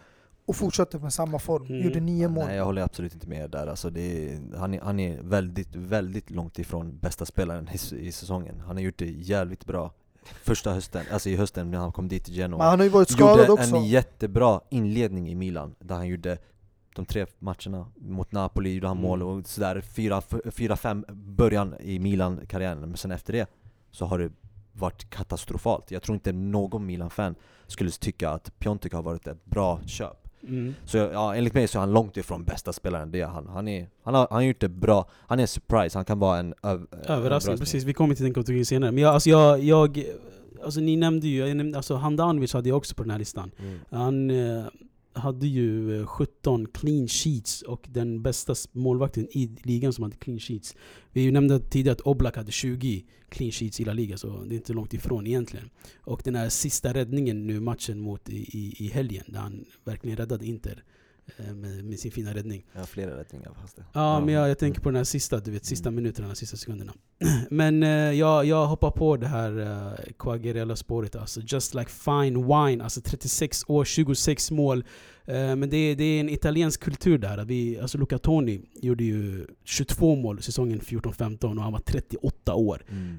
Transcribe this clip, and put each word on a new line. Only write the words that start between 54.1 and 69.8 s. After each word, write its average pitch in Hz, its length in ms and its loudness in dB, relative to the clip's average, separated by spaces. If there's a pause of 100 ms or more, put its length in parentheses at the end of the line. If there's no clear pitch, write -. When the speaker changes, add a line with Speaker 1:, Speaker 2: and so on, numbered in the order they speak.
Speaker 2:
så 104 300 -10
det 113 80 -6
är - 20 -4
inte 113 160 -8
långt 113 200 -6
ifrån 113 340 -4
egentligen. 120 420 -4 (300)
Och - 240 -8
den 123 120 -2
här 117 140 -2
sista 131 440 -2
räddningen 120 540 0
nu, 107 120 -2
matchen 113 400 -4
mot 104 300 -8
i, 104 80 -8
i, 104 380 -10 (100)
i - 20 -4
helgen, 117 400 -4
där 101 120 -10
han 101 260 -10 (180)
verkligen 110 340 -8
räddade 113 280 -6
Inter, 110 380 -10 (540)
eh, 104 180 -12
med, 101 300 -12
med 107 140 -10
sin 117 120 -8
fina 107 220 -8
räddning. 104 400 -8
Speaker 3:
Ja, 92 120 -10
flera 90 340 -8
räddningar - 320 -16 (100)
fast 98 140 -18
det. - 60 -20 (120)
Speaker 2:
Ja, 151 200 2
Speaker 3:
Ja. 147 120 2
Speaker 2:
men 151 80 2
jag, 147 160 4
jag 139 100 0
tänker - 220 0
på 143 80 0
den 127 60 2
här 127 80 2
sista, 135 360 -2
du 107 120 -8
vet, 104 140 -8
sista 90 240 -4
Speaker 3:
Mm. 117 140 -2
Speaker 2:
minuterna, 104 320 -4
sista 110 220 -12
sekunderna. 101 360 -10 (280)
<clears throat> 147 280 4
Men, 156 340 4
eh, 156 60 6
jag, 151 560 4
jag 156 220 4
hoppar 151 240 -2
på 156 260 4
det 120 100 -2
här, 113 320 -2
eh, 107 600 -8